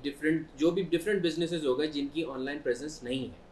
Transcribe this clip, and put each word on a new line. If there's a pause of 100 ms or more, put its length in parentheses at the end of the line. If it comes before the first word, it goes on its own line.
ڈفرینٹ،
جو
بھی
ڈفرینٹ
بزنسز
ہو
گئے
جن
کی
آن
لائن
پریزنس
نہیں
ہے، (200)